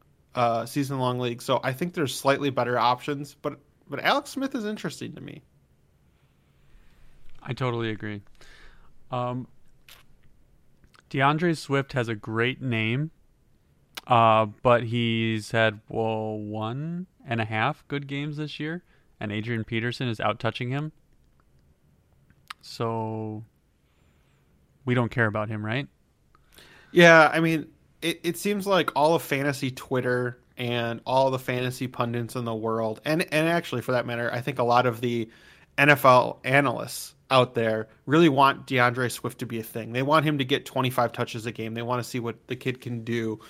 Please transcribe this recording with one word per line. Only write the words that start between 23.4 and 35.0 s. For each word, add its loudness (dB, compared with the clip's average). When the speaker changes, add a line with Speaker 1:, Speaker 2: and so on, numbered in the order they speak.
Speaker 2:
we 0
don't 2
care 2
about -2
him, -6
right? -4
Speaker 1:
Yeah, 10
I 0
mean, 0
it, -4
it -4
seems -4
like 2
all 4
of 0
fantasy -2
Twitter -2
and -4
all 4
the 0
fantasy -4
pundits -4
in -6
the -4
world, -4
and, 0
and 2
actually, -2
for -4
that 0
matter, -4
I -4
think -4
a 0
lot 6
of 0